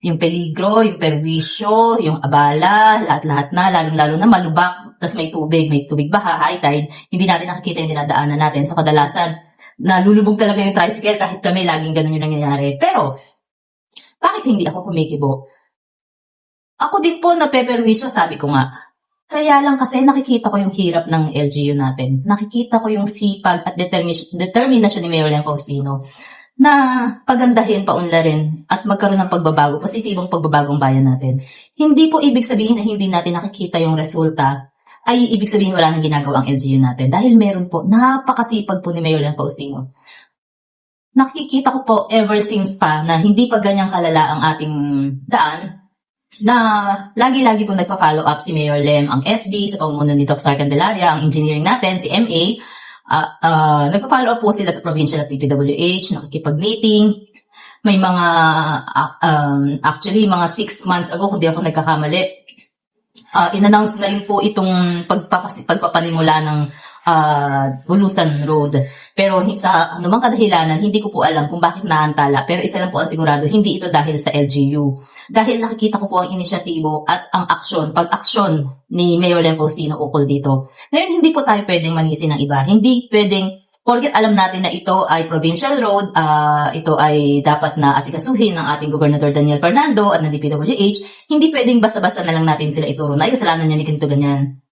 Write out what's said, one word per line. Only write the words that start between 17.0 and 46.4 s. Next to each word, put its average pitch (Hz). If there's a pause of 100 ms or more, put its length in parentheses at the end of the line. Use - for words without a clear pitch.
din 330
po 349
napeperwisyo, 247
sabi 170
ko 143
nga. 131 (540)
Kaya 302
lang 269
kasi 262
nakikita 254
ko 202
yung 190
hirap 170
ng 156
L 143
G 143
U -
natin. 131
Nakikita 214
ko 226
yung 208
sipag 196
at 185
determi-, 175
determinasyon 202
ni 170
Mayor 156
Len 147
Faustino 139 (520)
na 285 (560)
pagandahin, 226
paunlarin, 165
at 185
magkaroon 196
ng 185
pagbabago, 156
positibong 196
pagbabagong 147
bayan 135
natin. 131 (400)
Hindi 302
po 311
ibig 254
sabihin 220
na 202
hindi 202
natin 175
nakikita 180
yung 165
resulta, 156 (320)
ay 240
ibig 202
sabihin 190
wala 160
nang 160
ginagawa 143
ang 135
L 139
G 135
U 135
natin. 131
Dahil 226
meron 196
po, 160
napakasipag 226
po 180
ni 165
Mayor 156
Len 147
Faustino. 139 (1200)
Nakikita 269
ko 262
po 220 (120)
ever 208
since 208
pa 156
na 165
hindi 208
pa 214
ganyang 196
kalala 165 (100)
ang 156 (160)
ating 151 (540)
daan, - (560)